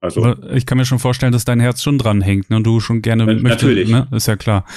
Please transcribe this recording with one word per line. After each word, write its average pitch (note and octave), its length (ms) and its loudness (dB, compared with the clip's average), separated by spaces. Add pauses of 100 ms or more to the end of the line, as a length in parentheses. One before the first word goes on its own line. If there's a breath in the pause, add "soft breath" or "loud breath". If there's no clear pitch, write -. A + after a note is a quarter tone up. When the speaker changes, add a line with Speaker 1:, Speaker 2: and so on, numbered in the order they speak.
Speaker 1:
Also F#2 220 -4
Speaker 2:
Aber A#2+ 300 -2
ich B2+ 140 0
kann B2+ 100 -2
mir C3 80 2
schon B2+ 140 0
vorstellen, B2+ 340 0
dass A#2+ 140 0
dein A#2+ 140 0
Herz A#2+ 220 0
schon C#3+ 140 0
dran A2 240 0
hängt, G2 300 0
ne? A2 60 0
Und A2 80 0
du A2+ 140 2
schon A2+ 220 -2
gerne A2+ 240 0
Speaker 1:
Äh, - 20 0
Speaker 2:
möchtest, A2+ 360 2
Speaker 1:
natürlich. G#2+ 260 2
Speaker 2:
ne? B2+ 240 2
Ist A#2 160 -2
ja G#2+ 80 0
klar. G2+ 300 -2 (100 loud breath)